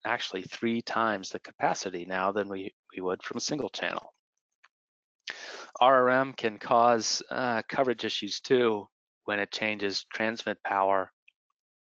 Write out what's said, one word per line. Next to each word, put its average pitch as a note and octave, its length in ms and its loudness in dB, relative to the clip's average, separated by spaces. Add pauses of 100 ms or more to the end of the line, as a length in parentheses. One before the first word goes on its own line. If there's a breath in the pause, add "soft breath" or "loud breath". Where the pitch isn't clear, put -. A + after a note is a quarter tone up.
actually G#2+ 380 -4
three A#2 380 -2
times A2 480 -2
the G2 100 -8
capacity F#2 680 -4
now F#2+ 260 0
than G2+ 160 -2
we, G2 260 -8 (220)
we F#2 60 -8
would F#2 220 -2
from - 140 -10
a A#2 40 -4
single C#3 280 -4
channel. - 440 -8 (1700 loud breath)
R B2+ 240 8
R B2+ 60 6
M C3 240 2
can G#2+ 240 -4
cause, A#2 720 4
uh, B2 400 -2
coverage B2+ 360 0
issues G2+ 340 -6
too A2+ 480 2 (380)
when G#2 140 0
it G2+ 120 -2
changes G#2 640 -2
transmit A2 500 -2
power, F#2+ 480 2 (760)